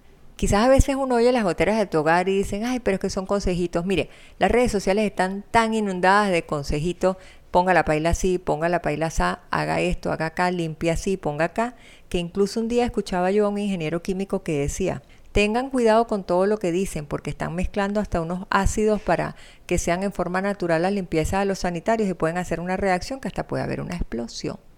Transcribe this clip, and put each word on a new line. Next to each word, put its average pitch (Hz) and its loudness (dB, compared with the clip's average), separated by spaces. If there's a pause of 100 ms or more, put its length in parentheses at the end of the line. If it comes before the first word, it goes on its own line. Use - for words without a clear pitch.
(360)
Quizás 208 2
a - 4
veces 269 6
uno 262 0
oye 240 4
las 240 2
goteras 175 2
de 208 2
tu 160 0
hogar 170 4
y 196 2
dicen, 202 -2
"Ay, 254 -2
pero 196 0
es 185 -4
que 196 -2
son 190 -6
consejitos". 180 0
Mire, 180 0 (300)
las 185 4
redes 240 4
sociales 202 2
están 196 -2
tan 226 4
inundadas 196 2
de 165 2
consejitos, 165 -2 (340)
"Ponga 180 4
la 160 4
paila 156 2
así, 180 2
ponga 156 -2
la 175 0
paila 151 -2
asá, 180 -2 (100)
haga 156 0
esto, 175 -2
haga 160 -2
acá, 180 -2
limpie 165 -2
así, 185 -2
ponga 151 -2
acá", 233 -4 (340)
que - -2
incluso 196 -2
un 226 -2
día 240 2
escuchaba 196 -2
yo 208 2
a 202 0
un 202 -4
ingeniero 175 -2
químico 190 -4
que 151 -2
decía, 143 -4 (280)
"Tengan 220 2
cuidado 233 4
con 202 -2
todo 180 2
lo 214 0
que 180 -2
dicen 175 -2
porque 151 -6
están 151 -6
mezclando 202 -2
hasta 196 -2
unos 175 -6
ácidos 208 2
para 151 0 (320)
que 175 0
sean 175 0
en 202 -2
forma 185 -2
natural 175 0
las 190 0
limpiezas 185 0
de 196 0
los 196 -2
sanitarios 196 0
y 175 -4
pueden 165 -2
hacer 165 -4
una 180 -4
reacción 190 -2
que - -6
hasta 156 -6
puede 131 -4
haber 131 -4
una - -8
explosión". - -6 (200)